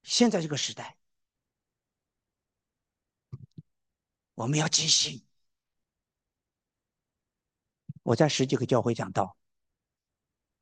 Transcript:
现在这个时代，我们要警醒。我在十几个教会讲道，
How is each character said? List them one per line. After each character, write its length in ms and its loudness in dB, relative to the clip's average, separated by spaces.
现 280 2
在 120 0
这 60 -6
个 100 -4
时 160 -4
代， 240 -14
我 140 -6
们 100 2
要 100 2
警 200 0
醒。 360 0
我 140 2
在 120 4
十 200 0
几 100 0
个 80 -2
教 160 2
会 140 -2
讲 160 -8
道， 260 -2